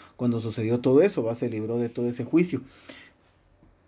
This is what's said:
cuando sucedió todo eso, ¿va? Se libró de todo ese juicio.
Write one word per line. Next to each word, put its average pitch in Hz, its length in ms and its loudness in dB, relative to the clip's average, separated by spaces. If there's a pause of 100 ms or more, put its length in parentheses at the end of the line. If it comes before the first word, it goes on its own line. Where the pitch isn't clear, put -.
(160)
cuando 120 240 0
sucedió 113 400 -2
todo 131 220 6
eso, 202 220 2
¿va? 147 120 -2
Se 127 140 -4
libró 110 280 -4
de 120 120 -2
todo 120 200 -4
ese 120 160 -6
juicio. 165 360 0 (1300)